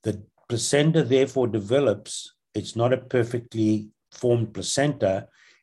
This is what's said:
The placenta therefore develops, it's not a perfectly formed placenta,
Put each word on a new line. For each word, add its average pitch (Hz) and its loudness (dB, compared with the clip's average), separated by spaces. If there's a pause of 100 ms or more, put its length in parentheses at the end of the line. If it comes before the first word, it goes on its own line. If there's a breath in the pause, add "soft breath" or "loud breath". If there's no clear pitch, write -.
The 101 -6 (260)
placenta 147 2
therefore 131 2
develops, 113 -2 (220)
it's - -8
not 117 2
a 131 2
perfectly 117 -2 (220)
formed 120 0
placenta, 110 -2 (360 soft breath)